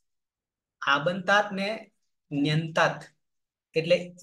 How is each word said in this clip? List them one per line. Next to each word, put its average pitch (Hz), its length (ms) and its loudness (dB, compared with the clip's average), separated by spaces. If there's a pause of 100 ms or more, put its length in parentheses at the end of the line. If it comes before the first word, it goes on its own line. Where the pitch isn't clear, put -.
(800)
આબંતાત 180 680 2
ને 196 400 -6 (400)
ન્યંતાત 156 680 0 (720)
એટલે 175 500 0